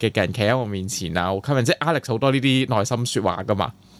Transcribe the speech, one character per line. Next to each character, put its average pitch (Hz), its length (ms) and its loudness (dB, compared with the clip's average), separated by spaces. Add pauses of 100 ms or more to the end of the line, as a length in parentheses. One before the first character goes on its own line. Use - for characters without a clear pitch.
(120)
嘅 - 80 0
人 92 140 0
企 113 100 -2
喺 113 140 4
我 123 80 -2
面 98 220 -4
前 85 300 -4
啊， 87 100 0
好 98 160 0
吸 143 100 -2
引。 131 120 2
即 147 60 2
係 - 80 2
Alex 151 300 -2
好 113 100 0
多 135 120 2
呢 135 100 2
啲 131 360 2
內 101 80 2
心 120 200 -2
說 117 180 -2
話 92 240 0
㗎 107 80 2
嘛， 92 160 -2 (280)